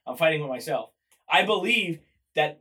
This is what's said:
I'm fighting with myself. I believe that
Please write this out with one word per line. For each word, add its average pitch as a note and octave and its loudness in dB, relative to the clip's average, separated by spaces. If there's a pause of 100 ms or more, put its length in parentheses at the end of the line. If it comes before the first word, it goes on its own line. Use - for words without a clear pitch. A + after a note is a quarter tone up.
I'm B2+ -8
fighting D#3+ 2
with C#3 -6
myself. C3 -6 (400)
I F3+ 6
believe G3+ 0 (340)
that D3+ 0